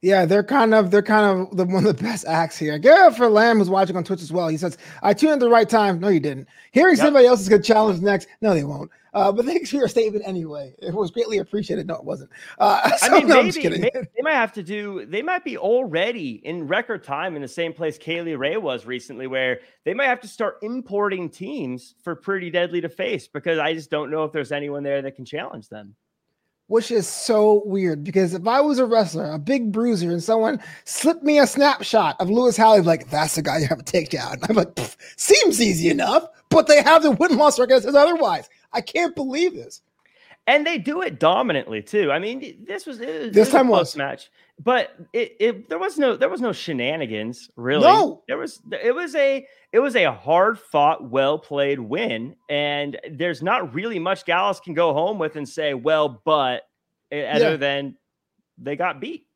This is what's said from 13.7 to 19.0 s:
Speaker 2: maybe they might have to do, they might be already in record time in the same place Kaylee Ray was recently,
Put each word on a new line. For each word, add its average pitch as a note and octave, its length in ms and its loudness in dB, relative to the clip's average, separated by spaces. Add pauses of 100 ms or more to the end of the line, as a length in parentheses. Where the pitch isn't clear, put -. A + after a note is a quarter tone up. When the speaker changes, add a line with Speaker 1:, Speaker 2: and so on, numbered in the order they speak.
Speaker 2:
maybe B3 200 -8
they A#3+ 60 -6
might D#4 140 -2
have A3+ 180 0
to G#3 100 -14
do, G3+ 440 -10
they G3 160 -8
might F4+ 200 -6
be B3 140 -10
already G3+ 760 -4 (120)
in E3 220 -10
record G3+ 360 -4
time D#3 320 -8
in C#3+ 60 -10
the C3+ 60 -12
same E3 260 -8
place D#3+ 240 -8
Kaylee E3 400 -8
Ray D3 200 -4
was C3 280 -6
recently, B2 400 -12